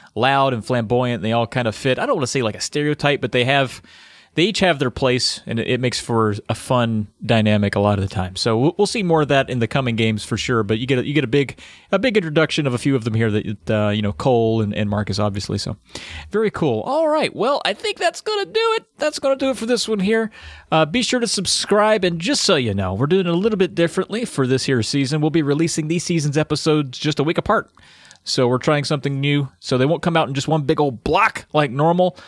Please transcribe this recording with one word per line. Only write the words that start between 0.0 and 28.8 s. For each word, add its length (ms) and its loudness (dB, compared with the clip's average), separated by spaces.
loud 380 2
and 120 -4
flamboyant. 580 0
They 100 -2
all 140 2
kind 220 -2
of 60 -2
fit. 240 0
I 80 -2
don't 100 0
wanna 100 -2
say, 160 -2
like, 140 -2
a 40 -16
stereotype, 600 -2
but 120 -4
they 120 2
have, 360 0
they 120 2
each 140 -2
have 200 2
their 100 0
place, 560 0
and 140 -4
it, 80 -4
it 120 0
makes 200 -2
for 340 0
a 80 -2
fun 500 0
dynamic 520 2
a 40 2
lot 200 2
of 80 -2
the 40 -8
time. 220 -6
So 240 0
we'll, 180 2
we'll 120 2
see 160 -4
more 180 2
of 60 0
that 200 2
in 120 -2
the 80 0
coming 260 -2
games 300 0
for 120 -4
sure. 280 0
But 160 -2
you 80 -6
get 100 2
a, 80 -2
you 80 -4
get 80 2
a 60 -4
big, 280 0
a 80 2
big 160 2
introduction 500 2
of 80 2
a 40 -2
few 180 2
of 80 -2
them 100 -2
here 160 2
that, 400 -4
uh, 200 2
you 120 0
know, 100 2
Cole 480 2
and, 140 0
and 160 -2
Marcus, 300 -2
obviously. 360 -2
So 200 -6
very 180 0
cool. 300 0
All 260 0
right. 260 0
Well, 320 0
I 100 -2
think 240 -6
that's 240 -2
gonna 240 -4
do 280 0
it. 120 -6
That's 220 -4
gonna 160 0
do 140 0
it 60 -4
for 100 -8
this 200 0
one 140 -2
here. 320 0
Uh, 120 4
be 180 0
sure 180 0
to 80 0
subscribe. 760 0
And 160 -2
just 220 -2
so 140 4
you 180 0
know, 200 0
we're 120 0
doing 220 2
it 40 0
a 40 2
little 220 0
bit 180 0
differently 480 -2
for 240 -2
this 160 2
here 180 0
season. 380 -2
We'll 100 2
be 120 2
releasing 440 0
these 160 0
season's 340 0
episodes 640 0
just 220 -2
a 40 0
week 140 0
apart. 320 0
So 220 2
we're 100 2
trying 260 0